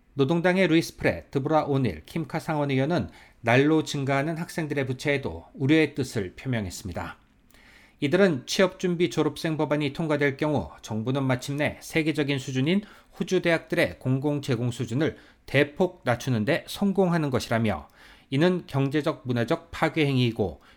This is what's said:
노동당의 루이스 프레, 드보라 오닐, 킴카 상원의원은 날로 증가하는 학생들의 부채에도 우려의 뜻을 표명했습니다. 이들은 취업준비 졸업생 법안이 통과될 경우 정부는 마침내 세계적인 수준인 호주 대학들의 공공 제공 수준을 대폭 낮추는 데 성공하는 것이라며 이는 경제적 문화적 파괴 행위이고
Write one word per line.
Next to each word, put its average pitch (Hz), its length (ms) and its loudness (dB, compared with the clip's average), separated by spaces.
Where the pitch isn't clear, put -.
노동당의 170 540 2
루이스 160 280 2
프레, 87 340 -2
드보라 143 340 0
오닐, 123 420 0
킴카 165 320 -6
상원의원은 143 720 0
날로 143 400 4
증가하는 143 560 -2
학생들의 143 480 -4
부채에도 127 680 -4
우려의 151 420 2
뜻을 113 420 -4
표명했습니다. 95 840 -6
이들은 156 460 2
취업준비 180 640 0
졸업생 151 480 -2
법안이 147 340 0
통과될 147 460 0
경우 147 320 -2
정부는 117 440 -4
마침내 131 560 -2
세계적인 147 580 0
수준인 135 440 0
호주 180 240 0
대학들의 165 560 0
공공 135 420 -2
제공 123 300 -2
수준을 131 480 -2
대폭 147 600 0
낮추는 117 420 0
데 - 200 0
성공하는 175 600 0
것이라며 113 600 0
이는 170 360 2
경제적 143 600 -2
문화적 120 440 -2
파괴 - 360 0
행위이고 120 560 0